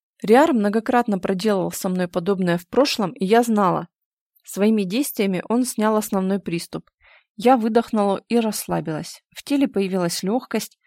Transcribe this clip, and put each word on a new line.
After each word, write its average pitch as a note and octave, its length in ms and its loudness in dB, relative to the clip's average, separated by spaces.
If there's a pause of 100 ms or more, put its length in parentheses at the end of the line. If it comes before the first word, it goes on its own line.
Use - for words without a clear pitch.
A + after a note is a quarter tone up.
(220)
Риар C4+ 300 6
многократно A3 640 0
проделывал F#3+ 540 -2
со - 160 -6
мной F#3 180 0
подобное F3+ 520 0
в - 100 -14
прошлом, A#3 440 0
и - 120 -6
я A3+ 180 4
знала. F#3+ 460 0 (560)
Своими G#3 380 0
действиями G3 640 -2
он A#3+ 160 0
снял A3 320 0
основной G3 440 -2
приступ. - 500 -8 (460)
Я A#3+ 200 4
выдохнула A3 720 0
и A#3 100 0
расслабилась. E3+ 840 -4 (120)
В - 80 -18
теле C#4 240 0
появилась F#3 560 -2
легкость, A3 640 -4